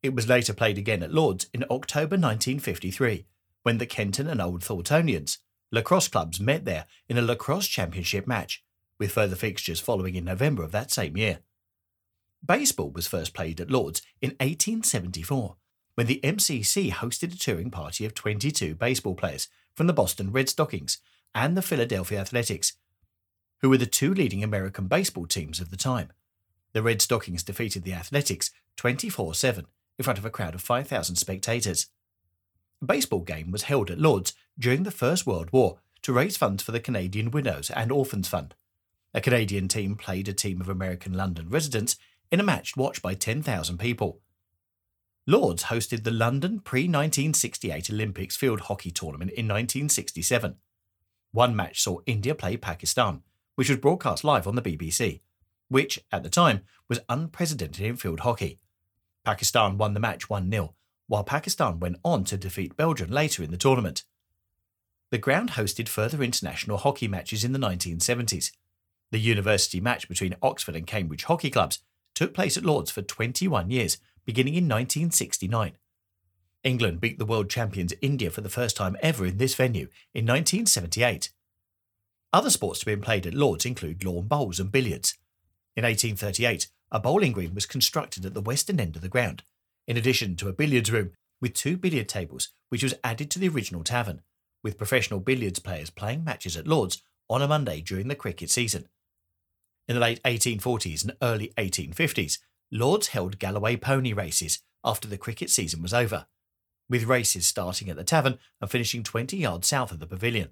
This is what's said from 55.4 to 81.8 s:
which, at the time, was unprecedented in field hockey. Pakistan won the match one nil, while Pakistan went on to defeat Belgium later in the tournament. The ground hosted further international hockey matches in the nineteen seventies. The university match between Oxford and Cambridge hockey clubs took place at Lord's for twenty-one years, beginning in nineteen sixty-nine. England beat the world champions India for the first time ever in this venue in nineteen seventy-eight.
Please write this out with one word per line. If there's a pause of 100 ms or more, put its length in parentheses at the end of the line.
which, (120)
at
the
time, (280)
was (100)
unprecedented
in
field
hockey. (640)
Pakistan
won
the
match
one
nil, (320)
while
Pakistan
went
on
to
defeat
Belgium
later
in
the
tournament. (1080)
The
ground
hosted
further
international
hockey
matches
in
the
nineteen
seventies. (600)
The
university
match
between
Oxford
and
Cambridge
hockey
clubs (360)
took
place
at
Lord's
for
twenty-one
years, (260)
beginning
in
nineteen
sixty-nine. (920)
England
beat
the
world
champions
India
for
the
first
time
ever
in
this
venue (280)
in
nineteen
seventy-eight. (1040)